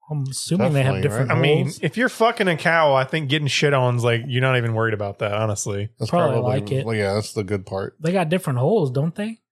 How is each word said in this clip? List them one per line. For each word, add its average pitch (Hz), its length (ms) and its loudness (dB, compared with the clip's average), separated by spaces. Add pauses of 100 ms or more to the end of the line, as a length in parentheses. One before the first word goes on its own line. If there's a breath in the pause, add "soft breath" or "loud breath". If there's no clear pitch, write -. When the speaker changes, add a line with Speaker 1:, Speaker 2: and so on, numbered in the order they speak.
Speaker 1:
I'm 147 200 -4
assuming 170 440 -2
they 139 80 2
have 131 140 2
Speaker 2:
Definitely, 120 80 -2
Speaker 1:
different 131 260 0
Speaker 2:
right? 156 80 2
Speaker 3:
I 165 40 2
mean, 151 240 4
Speaker 1:
holes. - 180 -8
Speaker 3:
if 170 140 -2
you're 247 120 0
fucking 226 380 2
a 170 100 2
cow, 160 380 4
I 131 80 4
think 151 260 -2
getting 151 180 2
shit 143 280 2
on's 120 280 2
like, 117 220 2
you're 127 160 -2
not 131 160 2
even 117 160 0
worried 110 220 0
about 101 240 -6
that, 104 140 -2
honestly. 104 560 -2 (100)
Speaker 2:
That's 113 100 -4
Speaker 1:
Probably 147 320 2
Speaker 2:
probably, 123 200 0
Speaker 1:
like - 100 -6
it. 131 140 -2
Speaker 2:
well, 113 100 -2
yeah, 101 180 0
that's 104 200 -4
the 110 100 -4
good 95 220 -4
part. 98 340 -8
Speaker 1:
They 160 120 -2
got 180 180 0
different 160 300 -2
holes, 156 300 2
don't 139 240 -2
they? 220 260 -8 (120)